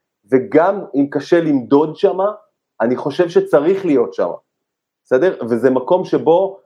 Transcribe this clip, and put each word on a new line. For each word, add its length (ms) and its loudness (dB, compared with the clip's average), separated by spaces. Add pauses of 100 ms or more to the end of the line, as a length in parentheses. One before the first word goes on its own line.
(320)
וגם 500 2 (140)
אם 160 0
קשה 300 0
למדוד 540 0
שמה, 360 0 (500)
אני 140 0
חושב 340 -2
שצריך 560 2
להיות 280 0
שמה, 200 -4 (720)
בסדר? 320 0 (120)
וזה 200 0
מקום 360 0
שבו 600 0